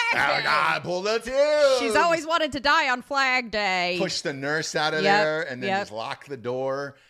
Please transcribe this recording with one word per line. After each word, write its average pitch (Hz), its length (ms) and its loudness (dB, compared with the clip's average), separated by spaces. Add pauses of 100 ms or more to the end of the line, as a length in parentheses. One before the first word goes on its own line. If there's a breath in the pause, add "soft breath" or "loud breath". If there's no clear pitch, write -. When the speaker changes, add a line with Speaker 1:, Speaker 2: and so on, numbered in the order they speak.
(140)
Speaker 1:
Oh, - 240 2
Speaker 2:
Day." 147 60 -2
Speaker 1:
God, 151 400 0
pull 180 180 -4
the 214 160 0
tubes. 269 640 4
Speaker 2:
She's 240 160 0
always 330 320 2
wanted 320 240 0
to 285 80 -6
die 294 300 2
on 247 120 0
Flag 254 480 0
Day. 185 500 0
Speaker 1:
Push 185 220 -2
the 165 100 -4
nurse 143 440 -4
out 156 180 0
of 156 80 0
Speaker 2:
Yep, 202 220 4
Speaker 1:
there 156 180 0
and 143 220 -8
then 196 60 -4
Speaker 2:
yep. 196 120 0
Speaker 1:
just 190 100 -10
lock 117 360 -10
the 139 100 -10
door. 131 600 -6 (120 soft breath)